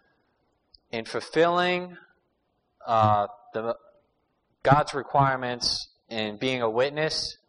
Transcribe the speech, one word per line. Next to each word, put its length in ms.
in 140
fulfilling, 880
uh, 420
the, 240
God's 300
requirements 920
in 260
being 260
a 80
witness 680